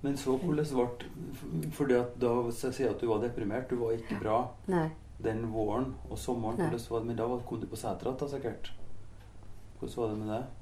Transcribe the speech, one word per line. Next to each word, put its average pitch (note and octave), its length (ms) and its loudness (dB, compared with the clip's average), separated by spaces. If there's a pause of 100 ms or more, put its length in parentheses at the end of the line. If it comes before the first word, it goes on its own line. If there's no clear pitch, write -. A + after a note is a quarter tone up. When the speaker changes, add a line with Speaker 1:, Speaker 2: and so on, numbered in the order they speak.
Speaker 1:
Men C#3 160 0
så C3 200 4
hvordan D3+ 280 4
ble, C#3 1040 -2
fordi B2+ 240 4
at B2 240 4
da, A#2+ 140 6 (100)
hvis A#2 220 -2
jeg B2 100 0
sier B2 160 2
at F2+ 100 -2
du A#2+ 60 2
var G#2+ 160 4
deprimert, A#2+ 480 0
du B2 80 2
var A2+ 160 2
ikke A2 220 -4
Speaker 2:
Ja. - 20 -4
Speaker 1:
bra G#2+ 200 4 (280)
Speaker 2:
Nei. E3+ 220 4 (340)
Speaker 1:
den A2+ 300 0
våren A2+ 400 2 (160)
og G#2+ 100 -6
sommeren, A#2 380 0
Speaker 2:
Nei. F3 100 4
Speaker 1:
hvordan A#2+ 220 -2
var A#2 100 2
det, A2+ 80 -2
men A#2 80 0
da A2+ 120 2
var, B2 120 0
kom A#2 220 -4
du F#2+ 60 -4
på - 100 -8
Sæter - 320 -2
igjen C3 100 -2
da, C#3+ 80 0
sikkert. B2 460 -4 (1040)
Hvordan - 160 -6
var A#2 140 0
det G#2+ 80 -2
med G#2+ 100 -4
det? A2+ 180 -2 (160)